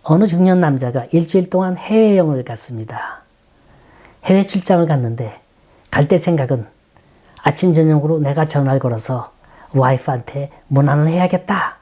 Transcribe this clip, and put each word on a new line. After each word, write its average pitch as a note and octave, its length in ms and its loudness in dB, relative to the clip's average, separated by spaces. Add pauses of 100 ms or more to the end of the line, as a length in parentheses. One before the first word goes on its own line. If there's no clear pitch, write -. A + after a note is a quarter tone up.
어느 F#3 240 2
중년 F3+ 320 4
남자가 C3 520 0
일주일 E3+ 380 0
동안 F#3 280 -2
해외여행을 F#3+ 680 2
갔습니다. A2 800 -12 (1000)
해외 F#3+ 180 4
출장을 F#3 420 0
갔는데 A#2+ 540 -4 (500)
갈 C#3+ 180 0
때 F3+ 100 2
생각은 C#3 480 -2 (800)
"아침 D#3+ 300 0
저녁으로 D#3 460 2
내가 D3 260 0
전화를 C3+ 340 0
걸어서 A#2+ 520 -4 (420)
와이프한테 C3+ 760 -2 (160)
문안을 C#3+ 400 2
해야겠다." F3+ 760 -2